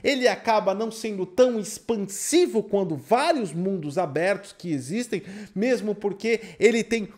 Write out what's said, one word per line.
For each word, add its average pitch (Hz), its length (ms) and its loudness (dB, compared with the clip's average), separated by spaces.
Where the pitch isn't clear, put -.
Ele 262 240 4
acaba 202 480 2
não 220 160 -4
sendo 214 340 -6
tão 247 360 4
expansivo 226 1040 0
quanto 185 320 0
vários 240 560 2
mundos 165 440 -4
abertos 175 560 0
que 175 200 -8
existem, 170 500 -4
mesmo 214 400 0
porque 208 460 -2
ele 226 240 2
tem 226 360 -4